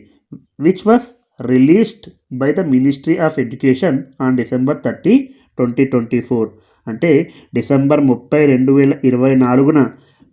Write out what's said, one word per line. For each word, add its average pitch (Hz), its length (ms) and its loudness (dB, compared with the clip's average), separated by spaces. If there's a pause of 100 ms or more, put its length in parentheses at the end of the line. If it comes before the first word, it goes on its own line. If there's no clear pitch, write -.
(640)
Which 185 240 0
was 254 140 2 (480)
released 156 520 2 (380)
by 139 160 0
the 185 160 -4
Ministry 139 420 0 (120)
of 156 180 -4
Education 131 480 -2 (300)
on 127 180 0
December 131 340 -2 (100)
thirty, 170 300 0 (440)
twenty 123 340 0
twenty-four. 117 520 -2 (440)
అంటే 113 240 -2 (440)
డిసెంబర్ 139 540 0
ముప్పై, 147 320 -2 (120)
రెండు 131 240 0
వేల 139 140 2 (160)
ఇరవై 127 240 0 (120)
నాలుగున 135 340 2 (540)